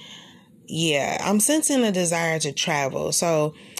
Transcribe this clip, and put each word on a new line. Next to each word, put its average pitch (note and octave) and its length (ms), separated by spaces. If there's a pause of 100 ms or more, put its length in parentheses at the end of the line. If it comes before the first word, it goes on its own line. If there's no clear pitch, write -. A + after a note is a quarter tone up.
(680)
Yeah, D3+ 540
I'm G3+ 180
sensing C#4+ 460
a G#3+ 60
desire E3 480
to D3+ 120
travel. D3 600
So D#3 400 (260)